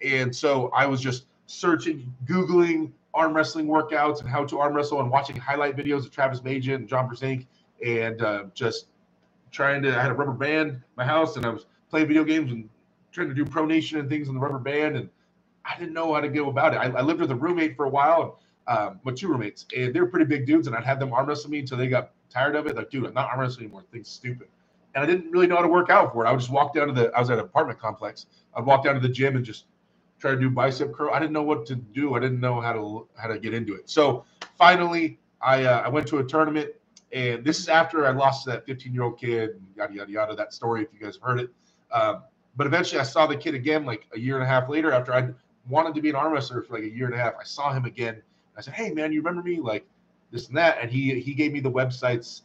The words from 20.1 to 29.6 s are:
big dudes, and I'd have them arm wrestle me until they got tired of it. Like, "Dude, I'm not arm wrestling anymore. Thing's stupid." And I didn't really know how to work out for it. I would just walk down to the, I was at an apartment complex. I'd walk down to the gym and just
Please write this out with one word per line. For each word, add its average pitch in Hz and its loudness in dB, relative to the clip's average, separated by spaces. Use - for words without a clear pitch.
big 135 0
dudes, 151 4
and 113 -4
I'd 117 -4
have 135 2
them 127 -4
arm 131 2
wrestle 143 -6
me 147 -4
until 131 -8
they 127 0
got 123 0
tired 143 0
of 151 -2
it. 117 -6
Like, 107 -6
"Dude, 120 -4
I'm 98 -8
not 131 -2
arm 127 -4
wrestling 123 -6
anymore. 98 -18
Thing's 110 -16
stupid." 123 -14
And 139 0
I 151 0
didn't 175 0
really 180 4
know 175 6
how 175 4
to 175 4
work 170 4
out 175 6
for 113 0
it. 113 2
I - 6
would 131 2
just 123 -4
walk 143 2
down 147 2
to 139 -2
the, 117 4
I 120 2
was 123 2
at 120 2
an 104 0
apartment 143 -2
complex. 107 -8
I'd 120 -4
walk 135 6
down 139 4
to 127 -2
the 127 2
gym 131 0
and 123 -2
just - -14